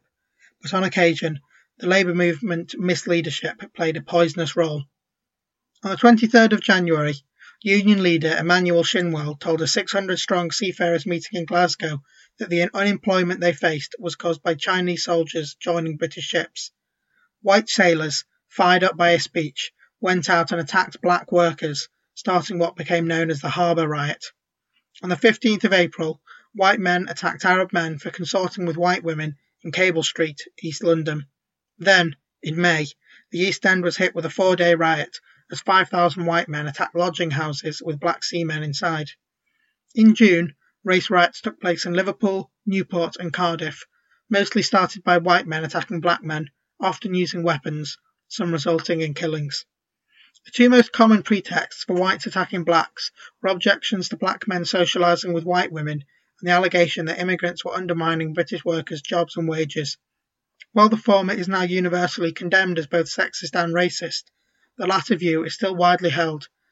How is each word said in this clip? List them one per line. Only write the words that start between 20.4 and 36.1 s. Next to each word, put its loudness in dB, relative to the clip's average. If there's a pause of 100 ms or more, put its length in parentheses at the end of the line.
and -2
attacked -4
black 0
workers, 0 (260)
starting -2
what -2
became -2
known 0
as -6
the -6
Harbour 0
Riot. -6 (800)
On -4
the -2
fifteenth 2
of 0
April, 0 (360)
white 2
men 0
attacked -6
Arab 2
men -2
for -12
consorting -4
with -4
white 0
women -4 (280)
in -10
Cable 2
Street, -4 (220)
East -8
London. 0 (500)
Then, 4 (260)
in -6
May, 2 (440)
the -4
East -2
End 2
was -2
hit 0
with -4
a -6
four-day 4
riot 0 (320)
as -12
five 2
thousand 0